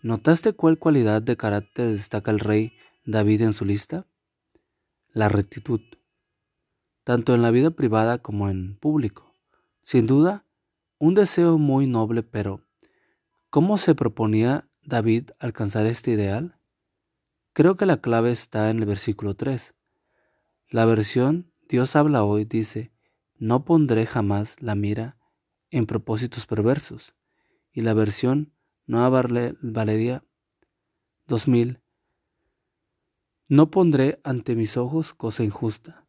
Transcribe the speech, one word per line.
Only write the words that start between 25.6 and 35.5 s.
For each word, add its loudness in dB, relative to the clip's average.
en -2
propósitos -6
perversos". -2
Y -8
la 0
versión 0
Nueva 2
Varle-, 0
Valeria -4
dos -2
mil, 0
"No 6
pondré 2
ante -4
mis -4
ojos -6
cosa -6
injusta". -8